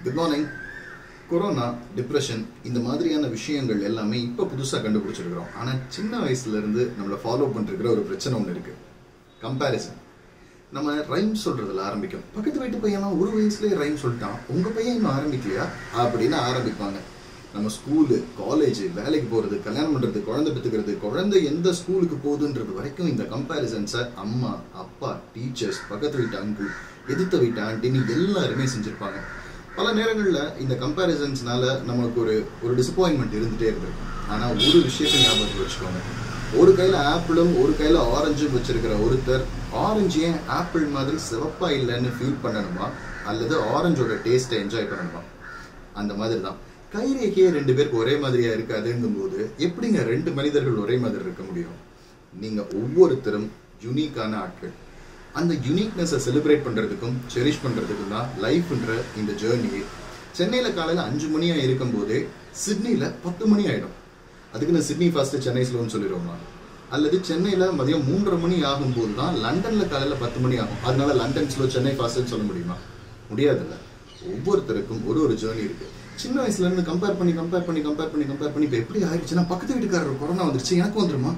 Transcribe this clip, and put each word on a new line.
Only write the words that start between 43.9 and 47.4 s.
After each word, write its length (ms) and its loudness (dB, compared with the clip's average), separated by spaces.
டேஸ்ட்டை 260 2
என்ஜாய் 340 -2
பண்ணணுமா? 340 -6
அந்த 220 -4
மாதிரி 260 0
தான் 320 -10
கைரேகையே 580 4